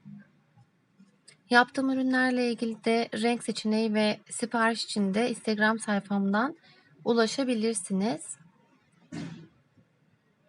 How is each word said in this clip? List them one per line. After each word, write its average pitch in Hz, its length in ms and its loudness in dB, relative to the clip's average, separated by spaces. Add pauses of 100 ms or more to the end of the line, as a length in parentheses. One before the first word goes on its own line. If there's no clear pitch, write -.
(1500)
Yaptığım 247 400 4
ürünlerle 254 600 2
ilgili 226 320 -4
de 226 300 2
renk 233 300 0
seçeneği 220 500 0
ve 214 260 2 (100)
sipariş 226 540 -2
için 196 300 -2
de 233 160 0
Instagram 220 500 0
sayfamdan 202 800 0 (480)
ulaşabilirsiniz. 226 1300 0 (2000)